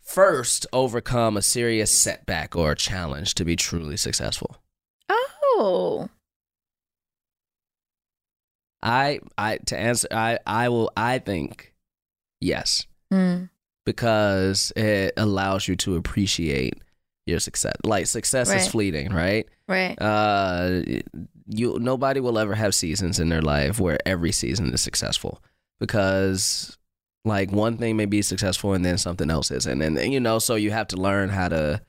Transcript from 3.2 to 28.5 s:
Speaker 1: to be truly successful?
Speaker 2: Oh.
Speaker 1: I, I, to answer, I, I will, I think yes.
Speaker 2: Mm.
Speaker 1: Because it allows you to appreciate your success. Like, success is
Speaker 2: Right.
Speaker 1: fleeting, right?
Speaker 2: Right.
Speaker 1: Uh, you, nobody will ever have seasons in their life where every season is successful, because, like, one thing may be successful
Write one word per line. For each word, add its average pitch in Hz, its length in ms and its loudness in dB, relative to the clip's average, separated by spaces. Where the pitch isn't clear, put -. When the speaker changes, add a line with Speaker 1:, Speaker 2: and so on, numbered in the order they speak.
Speaker 1:
to 92 80 0
be 82 120 2
truly 80 400 -4
successful? - 600 -4
Speaker 2:
Oh. 381 1000 0
Speaker 1:
I, 135 380 0
I, 107 200 -2
to - 100 -4
answer, 113 340 0
I, 113 360 0
I 117 220 0
will, 117 280 2
I 120 220 0
think - 560 -6
yes. - 460 -2
Speaker 2:
Mm. 180 380 2
Speaker 1:
Because 101 920 2
it 104 400 2
allows 98 500 0
you 92 100 0
to 95 200 -2
appreciate 80 760 -2
your 82 140 -2
success. - 340 -4
Like, 98 220 0
success 120 420 0
is 196 60 2
Speaker 2:
Right. - 60 -2
Speaker 1:
fleeting, 90 420 0
right? 92 360 0
Speaker 2:
Right. - 340 -2
Speaker 1:
Uh, 92 840 2
you, 107 340 -2
nobody 131 400 0
will 120 180 0
ever 104 160 0
have 104 200 0
seasons 87 440 -2
in 82 120 2
their 80 120 2
life 73 380 2
where 87 260 0
every 85 260 0
season 65 400 -2
is 62 100 0
successful, - 600 -4
because, 95 960 0
like, 98 260 0
one 107 280 0
thing 113 180 0
may 107 100 2
be 104 160 2
successful 98 520 0